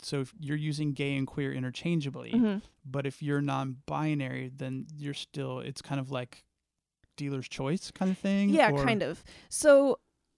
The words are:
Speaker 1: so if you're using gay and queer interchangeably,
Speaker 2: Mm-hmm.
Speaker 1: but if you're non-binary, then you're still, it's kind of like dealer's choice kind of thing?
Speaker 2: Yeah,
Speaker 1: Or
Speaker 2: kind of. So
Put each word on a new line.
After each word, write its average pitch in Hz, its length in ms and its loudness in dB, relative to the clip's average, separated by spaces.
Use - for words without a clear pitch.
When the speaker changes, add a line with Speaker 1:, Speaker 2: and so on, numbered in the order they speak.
Speaker 1:
so 143 200 -4
if 127 180 -8
you're 147 180 -4
using 151 360 -2
gay 139 240 -2
and 135 100 0
queer 139 260 -4
interchangeably, 131 800 -4
Speaker 2:
Mm-hmm. 220 240 4
Speaker 1:
but 139 200 -6
if 139 160 -6
you're 143 200 0
non-binary, 135 1120 -2
then 131 400 -6
you're 143 180 -6
still, 131 460 -6
it's 135 220 -10
kind 139 180 -4
of 131 120 -6
like 123 340 -8
dealer's 139 320 -4
choice 139 420 -4
kind 190 200 0
of 185 60 -2
thing? 196 320 2
Speaker 2:
Yeah, 269 220 6
Speaker 1:
Or 143 120 2
Speaker 2:
kind 214 200 2
of. 151 200 -6
So 277 500 8